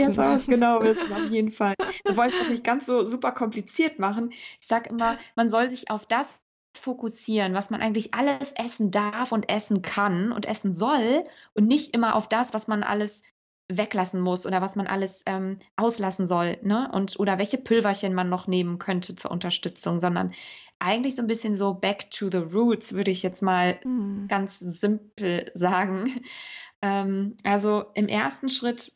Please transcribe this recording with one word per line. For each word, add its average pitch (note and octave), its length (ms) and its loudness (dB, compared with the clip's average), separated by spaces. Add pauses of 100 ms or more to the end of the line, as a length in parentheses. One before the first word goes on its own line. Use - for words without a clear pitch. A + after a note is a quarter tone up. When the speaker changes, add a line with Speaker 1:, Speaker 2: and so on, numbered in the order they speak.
Speaker 1:
wissen. G3 80 2
Speaker 2:
wollen - 140 4
wir C#4+ 60 6
es C4 100 0
genau A#3+ 340 6
wissen, A3 320 2
auf G#3+ 180 -2
jeden A3 200 2
Fall. G3+ 240 0 (300)
Wir G4+ 120 2
wollen A#3+ 140 4
es F4+ 100 0
auch E4+ 80 0
Speaker 1:
<laughs> - 20 0
Speaker 2:
nicht A#3 140 -2
ganz C4 220 0
so B3 180 2
super B3 280 -2
kompliziert B3+ 680 -2
machen. G#3 320 -2 (300)
Ich - 60 -20
sag A#3 220 -2
immer, A#3 300 -2 (180)
man A#3 140 4
soll A3+ 180 4
sich B3 220 -8
auf G#3+ 160 -4
das B3+ 340 -2 (380)
fokussieren, A3 760 -2
was G3 160 -2
man A3 120 -4
eigentlich A3 320 -2
alles C4+ 380 0
essen A3+ 380 -2
darf G#3 420 0
und G#3+ 180 0
essen G#3 320 0
kann G3+ 500 0
und G#3 140 -6
essen G3+ 260 -2
soll B3 520 2 (300)
und G#3 120 6
nicht - 280 2
immer A3+ 200 4
auf G#3+ 140 0
das, A#3 260 0
was G#3+ 140 -4
man G#3 140 0
alles G#3 400 -2 (480)
weglassen F#3 520 0
muss F3+ 240 0
oder F#3 160 0
was F#3+ 140 -4
man G3 100 -2
alles, G3 400 -4
ähm, F#3+ 320 -4 (180)
auslassen G3+ 500 0
soll, F3 360 2
ne? A#3 280 0
Und, G3 300 -2
oder G3 180 4
welche G#3 200 0
Pülverchen G3+ 560 2
man F3+ 160 2
noch F3+ 160 -2
nehmen F3 320 0
könnte F3+ 360 -2
zur - 160 -8
Unterstützung, F3 680 -2
sondern F3+ 320 0 (460)
eigentlich A#3+ 380 0
so B3 60 -2
ein A3+ 40 0
bisschen A3 280 0
so G3 200 0
back G3 360 -2
to G3 200 -4
the F#3 80 0
roots, G3+ 560 0
würde G3 160 2
ich F3+ 120 -2
jetzt F#3 200 -4
mal F3+ 420 2
Speaker 1:
Mhm. G3+ 440 -4
Speaker 2:
ganz G3 300 -2
simpel F3+ 960 -2
sagen. F#3+ 680 0 (580)
Ähm, G3 640 -2
also G#3 400 2 (100)
im G#3 140 2
ersten C4+ 400 -2
Schritt A#3+ 460 -4